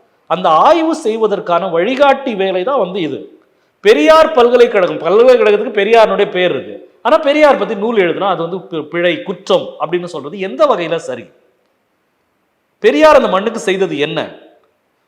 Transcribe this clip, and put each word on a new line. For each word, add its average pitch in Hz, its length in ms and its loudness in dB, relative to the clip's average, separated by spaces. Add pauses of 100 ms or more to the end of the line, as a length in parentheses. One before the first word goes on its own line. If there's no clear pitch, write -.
(300)
அந்த 180 200 -2
ஆய்வு 311 460 2
செய்வதற்கான 196 720 -2
வழிகாட்டி 254 680 0
வேலை 185 280 -2
தான் 269 160 -2
வந்து 185 220 -4
இது. 117 180 -6 (600)
பெரியார் 302 500 4
பல்கலைக்கழகம், 240 680 2
பல்கலைக்கழகத்துக்கு 214 840 2
பெரியாருடைய 202 480 2
பேர் 180 220 -2
இருக்கு, 117 240 -10 (260)
ஆனா 285 160 2
பெரியார் 294 400 2
பத்தி 208 180 -6
நூல் 220 220 -4
எழுதுனா 175 320 0
அது 170 120 -2
வந்து 175 180 -8
பி-, 160 280 -10
பிழை, 170 360 -2
குற்றம் 180 440 -2 (120)
அப்படின்னு 170 260 -6
சொல்றது 160 340 -14
எந்த 240 260 -2
வகையில 175 300 -2
சரி? 123 300 -10 (1500)
பெரியார் 277 360 4
அந்த 233 120 2
மண்ணுக்கு 202 320 -4
செய்தது 185 400 -4
என்ன? 147 200 -4 (880)